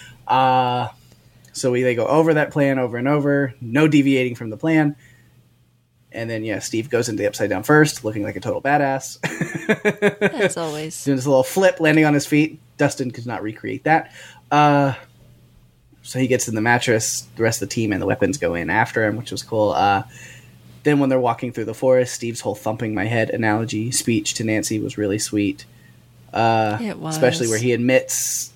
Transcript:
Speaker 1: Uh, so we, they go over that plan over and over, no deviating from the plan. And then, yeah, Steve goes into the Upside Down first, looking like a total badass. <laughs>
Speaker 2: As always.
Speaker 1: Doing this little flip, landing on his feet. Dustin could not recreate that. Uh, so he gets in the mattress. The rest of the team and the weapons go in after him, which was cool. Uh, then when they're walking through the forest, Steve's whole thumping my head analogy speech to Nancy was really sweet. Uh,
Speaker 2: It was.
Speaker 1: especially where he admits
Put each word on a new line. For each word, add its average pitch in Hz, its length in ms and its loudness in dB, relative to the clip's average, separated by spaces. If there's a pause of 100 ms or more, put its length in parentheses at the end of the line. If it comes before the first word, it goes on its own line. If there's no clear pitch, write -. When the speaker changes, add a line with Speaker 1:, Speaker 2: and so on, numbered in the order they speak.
(280)
Speaker 1:
Uh, 127 640 2 (640)
so 127 180 -2
we, 123 120 0
they 123 120 2
go 117 120 0
over 160 280 4
that 151 160 0
plan 139 280 2
over 120 180 -2
and 123 100 -2
over, 143 540 0
no 127 260 2
deviating 135 480 2
from 113 140 -10
the 107 80 -10
plan. 156 380 2 (1160)
And 113 160 -6
then, 110 140 -4
yeah, 104 160 -4
Steve 113 300 -4
goes 117 180 0
into 101 160 -4
the 104 40 2
Upside 101 220 -2
Down 95 140 -2
first, 151 400 4
looking 107 200 -4
like 98 120 -6
a 95 60 -8
total - 200 -4
badass. 135 600 -2
<laughs> - 1120 -2
Speaker 2:
As 208 240 -2
always. 156 480 -8
Speaker 1:
Doing 139 120 2
this 127 80 -6
little 131 180 4
flip, 185 360 2
landing 156 260 6
on 147 80 4
his 143 120 2
feet. 151 340 0 (180)
Dustin 135 340 0
could 117 140 -12
not 110 180 -6
recreate 107 420 -8
that. 156 260 2 (380)
Uh, 143 440 4 (1120)
so - 160 -8
he 131 80 2
gets 123 200 0
in 110 80 -6
the 107 60 -2
mattress. 117 640 0 (100)
The 113 60 0
rest 113 180 0
of 98 80 -6
the - 60 -8
team 110 180 -2
and 90 80 -2
the 92 40 -2
weapons 95 320 0
go 85 180 -2
in 85 140 -4
after 110 360 0
him, 107 100 0
which 117 160 -10
was - 120 -8
cool. 107 280 0
Uh, 98 320 2 (800)
then 147 160 4
when 135 100 2
they're 131 100 2
walking 120 340 -2
through 113 120 -6
the 110 80 -8
forest, 127 400 2
Steve's 117 280 -8
whole 101 140 -4
thumping 110 380 -4
my 107 120 -2
head 113 240 0
analogy 110 600 -2
speech - 440 -2
to 113 80 -6
Nancy 107 360 -2
was 107 180 -6
really 104 220 -2
sweet. 101 440 -2 (680)
Uh, 110 480 0
Speaker 2:
It 101 180 -8
was. 156 160 -8
Speaker 1:
especially 123 320 2
where 110 120 0
he 123 120 0
admits - 840 0